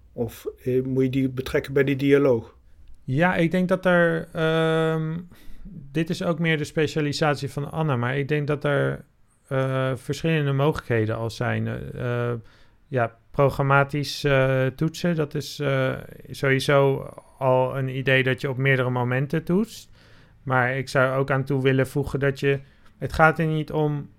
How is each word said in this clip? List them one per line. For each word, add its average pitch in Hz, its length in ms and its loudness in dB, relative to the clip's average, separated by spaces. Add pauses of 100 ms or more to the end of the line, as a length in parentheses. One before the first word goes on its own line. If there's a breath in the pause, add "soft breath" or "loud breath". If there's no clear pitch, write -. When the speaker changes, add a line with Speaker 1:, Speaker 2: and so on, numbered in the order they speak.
(140)
Speaker 1:
Of, - 320 -8 (180)
eh, 127 200 0
moet 131 200 0
je 131 60 2
die 131 200 0
betrekken 131 440 -4
bij 139 100 4
die 139 120 2
dialoog? 139 600 4 (480)
Speaker 2:
Ja, 170 320 0
ik 165 160 2
denk 185 160 2
dat 185 180 0
er, 170 460 2
ehm, 160 840 0 (760 soft breath)
dit 165 180 -2
is 180 140 -4
ook 170 160 -2
meer 160 180 2
de 151 60 -2
specialisatie 147 880 0
van 143 200 -6
Anna, 156 240 0
maar 123 220 -2
ik 143 100 -2
denk 147 200 -2
dat 143 160 -2
er, 139 420 0 (420)
eh, 131 480 -2
verschillende 151 560 -2
mogelijkheden 123 640 0
al 113 140 -6
zijn. 113 380 -4
Eh, 123 640 -4
eh, 120 80 -4 (500 soft breath)
ja, 120 300 -2 (140)
programmatisch, 139 920 2
eh, 131 420 2
toetsen, 160 500 -2
dat 151 200 -4
is, - 240 -8
eh, 135 340 0 (360)
sowieso 135 680 2 (400)
al 127 400 2
een 131 200 -4
idee 131 260 2
dat 127 180 0
je 139 80 -4
op 123 80 -4
meerdere 131 320 2
momenten 127 540 -2
toetst. - 500 -2 (500 soft breath)
Maar 131 340 0
ik 131 120 -6
zou 131 280 2
ook 139 140 0
aan 135 120 2
toe 139 180 -2
willen 131 260 4
voegen 139 320 -4
dat 139 200 0
je, 139 200 0 (380 soft breath)
het - 160 -6
gaat 160 260 4
er 165 80 0
niet 156 240 -2
om 147 480 -2